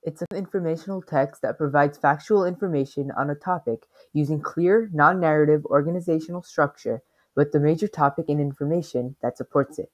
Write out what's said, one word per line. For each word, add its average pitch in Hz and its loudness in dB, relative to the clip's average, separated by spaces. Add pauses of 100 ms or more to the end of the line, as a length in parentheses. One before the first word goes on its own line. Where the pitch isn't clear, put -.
It's 156 -8
an 175 -8
informational 180 -4
text 143 -2
that - -4
provides 147 2
factual 151 2
information 156 -2
on 139 -4
a 147 -4
topic 147 -4 (260)
using 147 -2
clear, 202 2
non-narrative 151 4
organizational 165 -2
structure 120 -4 (320)
with 147 0
the 147 4
major 160 2
topic 156 -2
and 147 0
information 143 -4
that 123 -6
supports - -2
it. - -10